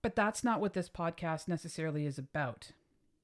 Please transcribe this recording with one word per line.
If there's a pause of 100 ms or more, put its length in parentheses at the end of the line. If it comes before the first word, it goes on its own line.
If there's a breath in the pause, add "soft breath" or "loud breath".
But
that's
not
what
this
podcast
necessarily
is
about, (520)